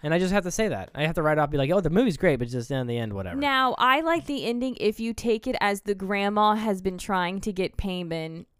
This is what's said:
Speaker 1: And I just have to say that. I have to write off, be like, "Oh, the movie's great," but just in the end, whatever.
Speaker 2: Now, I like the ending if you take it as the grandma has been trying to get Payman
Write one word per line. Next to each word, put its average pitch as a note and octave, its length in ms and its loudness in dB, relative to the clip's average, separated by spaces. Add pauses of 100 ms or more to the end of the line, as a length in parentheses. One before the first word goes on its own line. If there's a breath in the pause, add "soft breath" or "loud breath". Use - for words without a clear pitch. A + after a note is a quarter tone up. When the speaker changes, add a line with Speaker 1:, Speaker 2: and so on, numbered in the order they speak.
Speaker 1:
And D3+ 120 0
I E3+ 40 4
just F3+ 140 2
have G3+ 120 2
to F3+ 60 -4
say G#3+ 180 0
that. G2+ 260 -6
I C#3+ 80 -2
have D#3+ 140 0
to E3+ 60 0
write D3+ 140 4
off, D3 140 2
be D3+ 80 -2
like, C3+ 120 2
"Oh, F#3+ 100 4
the D#3+ 100 2
movie's G3 260 4
great," D#3 220 4
but A#2+ 100 -2
just A#2+ 220 -4
in C3 160 -2
the A#2+ 100 -2
end, A2+ 160 -2
whatever. G2 260 -6
Speaker 2:
Now, C4+ 380 2
I C4 260 4
like E4 240 0
the C#4+ 200 -4
ending A#3+ 340 -2
if G#3+ 200 0
you A3+ 120 -4
take A3+ 340 -2
it B3+ 140 -2
as G3+ 220 0
the G3+ 140 -2
grandma G3+ 580 2
has G#3+ 260 -2
been F#3 160 -4
trying F#3 460 -2
to G#3+ 100 -4
get F3+ 240 -4
Payman E3 680 -6 (140)